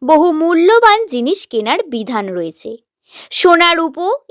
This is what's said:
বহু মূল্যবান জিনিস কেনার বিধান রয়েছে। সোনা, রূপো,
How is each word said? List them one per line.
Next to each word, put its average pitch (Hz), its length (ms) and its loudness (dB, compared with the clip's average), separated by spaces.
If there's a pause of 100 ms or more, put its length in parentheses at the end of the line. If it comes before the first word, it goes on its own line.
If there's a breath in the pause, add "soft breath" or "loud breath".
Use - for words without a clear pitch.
বহু 311 280 4
মূল্যবান 359 720 2
জিনিস 254 400 -4
কেনার 233 420 -4
বিধান 220 400 -6
রয়েছে। 175 420 -10 (640 loud breath)
সোনা, 349 420 2
রূপো, 330 320 -4 (240)